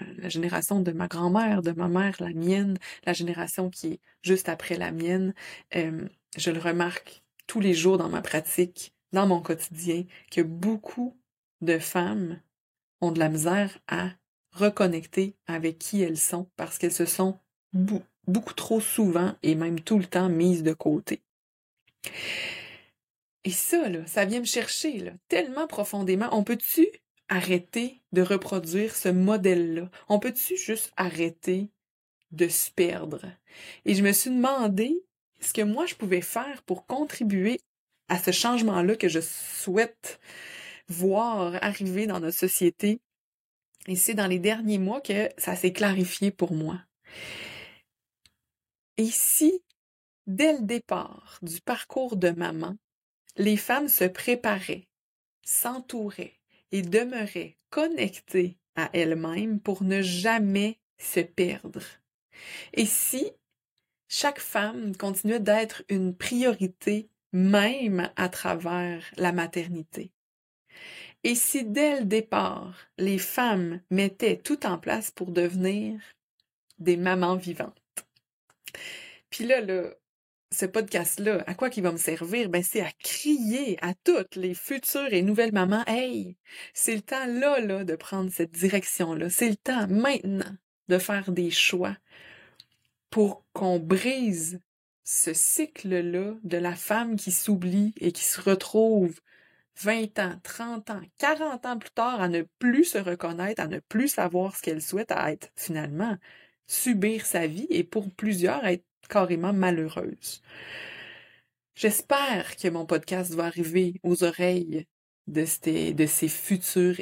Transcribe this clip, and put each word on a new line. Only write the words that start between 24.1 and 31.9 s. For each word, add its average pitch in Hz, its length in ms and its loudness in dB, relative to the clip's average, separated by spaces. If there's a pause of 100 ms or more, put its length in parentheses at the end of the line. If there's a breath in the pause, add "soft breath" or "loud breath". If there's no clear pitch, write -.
vient 220 140 0
me 240 60 -4
chercher, 247 540 -2
là, 180 120 -8 (160)
tellement 311 400 0
profondément. 202 640 -2
On 214 120 2
peut-tu 240 440 4 (420)
arrêter 185 720 -2 (100)
de 180 100 4
reproduire 190 720 0
ce - 140 0
modèle-là ? 180 800 4 (180 loud breath)
On 208 120 4
peut-tu 247 380 -2
juste 220 400 -4
arrêter 180 720 -2 (600)